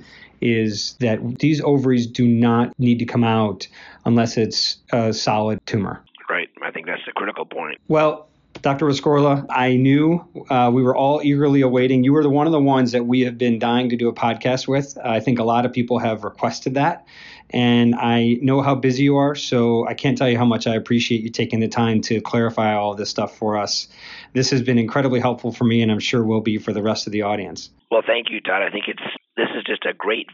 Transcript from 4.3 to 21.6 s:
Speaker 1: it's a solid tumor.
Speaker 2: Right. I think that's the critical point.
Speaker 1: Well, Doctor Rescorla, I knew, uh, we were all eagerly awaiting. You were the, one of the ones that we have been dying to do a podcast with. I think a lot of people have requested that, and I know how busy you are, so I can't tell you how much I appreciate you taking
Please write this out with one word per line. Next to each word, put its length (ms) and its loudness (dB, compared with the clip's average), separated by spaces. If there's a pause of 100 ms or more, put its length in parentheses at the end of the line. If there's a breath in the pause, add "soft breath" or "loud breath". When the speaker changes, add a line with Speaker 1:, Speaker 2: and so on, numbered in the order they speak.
Speaker 1:
it's 400 0 (140)
a 220 2
solid 520 -2
tumor. 380 -4 (260)
Speaker 2:
Right. 200 -4 (140)
I 80 -6
think 160 -12
that's 180 -8
the 60 -14
critical 340 -6
point. 320 -10 (100)
Speaker 1:
Well, 400 0 (340)
Doctor 240 0
Rescorla, 640 2
I 260 2
knew, 500 4 (240)
uh, 240 4
we 100 4
were 120 2
all 280 2
eagerly 380 4
awaiting. 420 2
You 100 4
were 100 4
the, 60 4
one 180 2
of 60 2
the 80 2
ones 320 2
that 120 0
we 160 2
have 160 -2
been 220 0
dying 300 0
to 60 -2
do 120 0
a 60 -2
podcast 540 -2
with. 360 -2
I 160 0
think 200 0
a 40 0
lot 220 2
of 80 -4
people 260 -2
have 240 -4
requested 520 -6
that, 300 -2 (440 loud breath)
and 460 2
I 460 2
know 200 2
how 140 2
busy 280 0
you 140 4
are, 180 2
so 520 0
I 80 -6
can't 220 0
tell 120 2
you 80 2
how 80 2
much 220 0
I 80 0
appreciate 480 0
you 60 -6
taking 320 -4